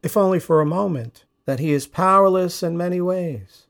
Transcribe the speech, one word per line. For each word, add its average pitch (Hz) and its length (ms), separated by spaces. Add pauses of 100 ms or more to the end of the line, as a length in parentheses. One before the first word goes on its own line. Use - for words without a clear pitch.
if - 140
only 190 240
for 156 200
a 151 60
moment, 160 580 (220)
that 135 140
he 151 120
is 143 140
powerless 185 760
in 170 140
many 180 240
ways. 175 680